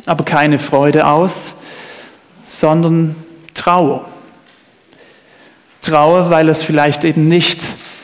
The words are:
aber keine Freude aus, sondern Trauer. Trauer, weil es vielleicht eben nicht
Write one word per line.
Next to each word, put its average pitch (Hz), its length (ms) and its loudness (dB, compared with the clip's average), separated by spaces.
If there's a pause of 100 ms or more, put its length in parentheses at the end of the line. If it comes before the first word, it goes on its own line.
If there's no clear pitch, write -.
aber 156 180 -4
keine 151 340 0
Freude 147 480 0
aus, 165 480 -2 (880)
sondern 165 720 0 (400)
Trauer. 165 540 -2 (1700)
Trauer, 165 500 2
weil 160 180 4
es 156 140 0
vielleicht 147 420 0
eben 160 240 0
nicht 170 320 0 (440)